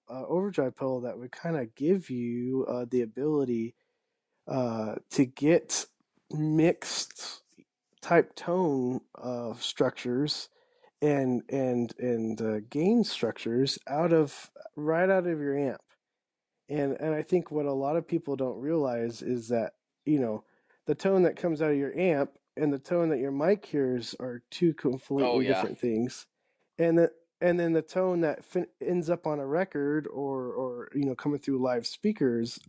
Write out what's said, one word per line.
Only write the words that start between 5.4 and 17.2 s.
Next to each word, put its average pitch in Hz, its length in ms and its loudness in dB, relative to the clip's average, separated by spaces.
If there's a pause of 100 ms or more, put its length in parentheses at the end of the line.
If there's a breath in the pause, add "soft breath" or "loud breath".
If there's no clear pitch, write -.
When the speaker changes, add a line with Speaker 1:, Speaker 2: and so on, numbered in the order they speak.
Speaker 1:
mixed - 1120 0 (580)
type - 340 4
tone, 143 680 0 (160)
uh, 120 380 -6
structures 127 920 -2 (540 soft breath)
and, 135 480 2
and, 123 480 0
and, 113 420 -2
uh, 110 200 -2 (100)
gain 190 340 4
structures 120 840 -2
out 165 260 0
of, 156 380 2 (240)
right 160 360 2
out 185 160 2
of 160 140 -2
your 143 160 0
amp. 139 260 -2 (840)
And, 143 320 -2
and 156 140 -2
I 151 80 -2